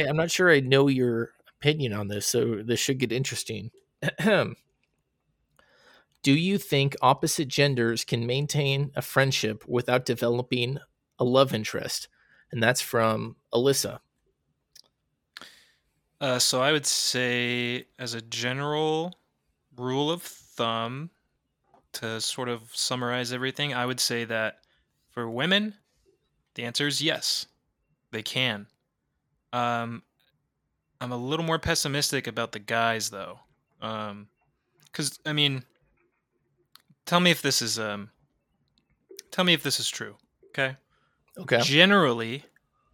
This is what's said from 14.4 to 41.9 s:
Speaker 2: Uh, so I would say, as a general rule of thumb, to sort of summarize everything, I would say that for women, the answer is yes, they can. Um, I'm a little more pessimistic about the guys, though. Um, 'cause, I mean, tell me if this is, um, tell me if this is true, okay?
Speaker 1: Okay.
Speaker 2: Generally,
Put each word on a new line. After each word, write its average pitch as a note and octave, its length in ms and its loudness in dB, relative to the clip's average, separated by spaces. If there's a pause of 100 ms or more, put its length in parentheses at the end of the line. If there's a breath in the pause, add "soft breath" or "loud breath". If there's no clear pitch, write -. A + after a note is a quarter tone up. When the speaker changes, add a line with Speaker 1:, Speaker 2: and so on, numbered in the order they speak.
Speaker 2:
Uh, B2+ 180 0
so B2+ 220 2
I C#3+ 120 4
would D3 120 2
say, B2 1000 -2 (120)
as A#2+ 140 -8
a A#2 80 -8
general D3 1000 -2 (560)
rule B2+ 360 -2
of F3 120 -4
thumb, A#2 880 -6 (800)
to A2+ 280 -6
sort B2 300 -6
of A#2 260 -10
summarize B2 560 -4
everything, C3 400 -4
I B2 140 -2
would B2+ 120 -4
say A#2 280 -2
that A2+ 320 -4 (500)
for A#2+ 220 -8
women, F#3+ 440 0 (800)
the A#2+ 100 -8
answer A#2+ 220 -2
is C#3 140 -2
yes, - 460 -2 (640)
they A2 120 -6
can. A2+ 440 -2 (880)
Um, A#2 480 -4 (1000)
I'm B2 120 -8
a B2 40 -4
little D3 300 -2
more D#3+ 120 2
pessimistic C#3+ 680 0
about A#2 260 -4
the A2 60 -10
guys, A2+ 500 0
though. G2 320 -12 (400)
Um, G#2+ 480 -10 (640)
'cause, C#3+ 320 -6
I D3+ 80 -4
mean, C#3+ 320 0 (1400)
tell F3 120 2
me F3+ 140 6
if C#3+ 100 -4
this C3+ 180 0
is, A2 160 -4
um, G#2 360 -6 (1200)
tell F#3 120 0
me F3+ 80 6
if C#3+ 120 2
this C3+ 160 0
is A#2 80 -4
true, G#2+ 280 -10 (340)
okay? C3 260 -2 (600)
Speaker 1:
Okay. B2 260 0
Speaker 2:
Generally, C#3 800 4 (500)